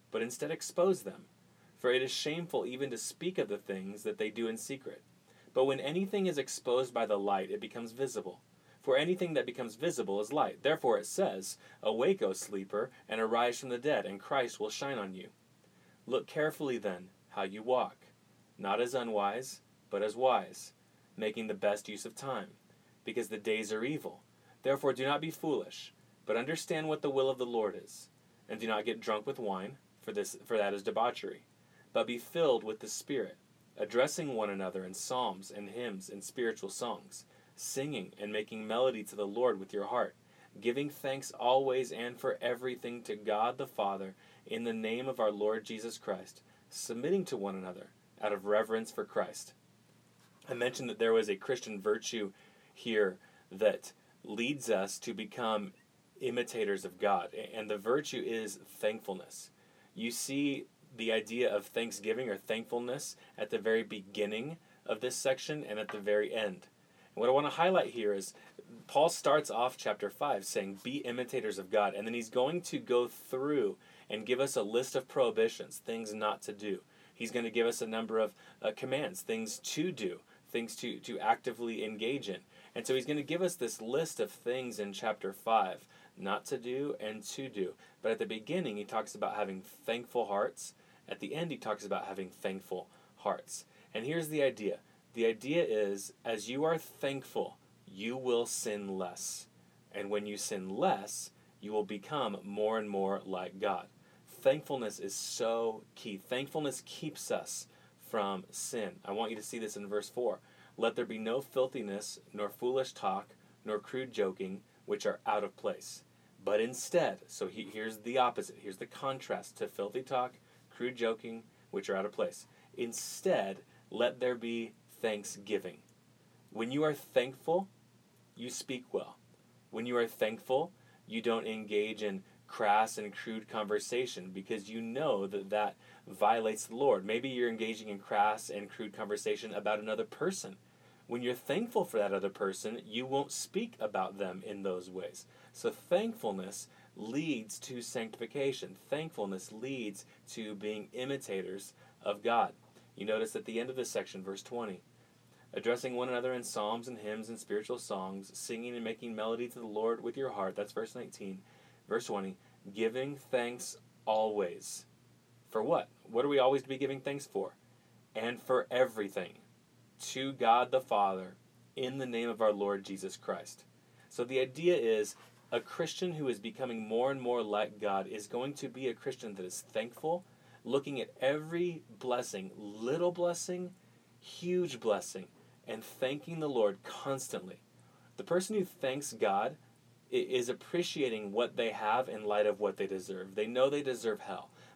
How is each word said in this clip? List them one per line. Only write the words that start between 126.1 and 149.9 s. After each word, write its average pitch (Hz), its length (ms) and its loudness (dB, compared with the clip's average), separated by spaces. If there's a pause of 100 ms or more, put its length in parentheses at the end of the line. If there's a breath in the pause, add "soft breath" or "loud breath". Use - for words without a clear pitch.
When 113 220 -4
you 143 120 2
are 151 100 4
thankful, 143 760 0 (680)
you 123 140 -8
speak - 440 -8
well. - 240 -4 (520)
When 110 160 -4
you 123 120 0
are 117 100 4
thankful, 120 640 0 (340 loud breath)
you 110 160 -4
don't 113 240 2
engage 107 560 0
in 95 220 -2 (240 loud breath)
crass 107 500 4
and 104 160 -6
crude 110 360 -8
conversation 107 840 0
because 98 380 -6
you 113 120 -6
know 113 460 0
that 98 220 -4
that 104 260 2 (320 loud breath)
violates 110 600 4
the 113 80 -10
Lord. 117 300 6
Maybe 117 220 0
you're 123 220 2
engaging 110 400 -2
in 101 100 -6
crass 107 500 2
and 101 200 -6
crude 104 240 -8
conversation 104 600 -2
about 104 260 0
another 110 260 -2
person. 151 500 -4 (500 loud breath)
When 120 180 -4
you're 123 120 2
thankful 175 500 0
for - 120 -2
that 101 160 4
other 98 160 0
person, 101 560 -4
you 117 200 -4
won't 139 260 0
speak - 480 -4
about 101 380 -2
them 95 280 -4
in 101 160 -8
those 90 280 -2
ways. 92 360 -8 (260 loud breath)
So - 200 -2
thankfulness 180 960 -2 (280 loud breath)
leads 120 640 -4
to 123 220 -8
sanctification. 117 960 -4 (120)
Thankfulness 113 640 -4
leads 113 540 -6 (240 loud breath)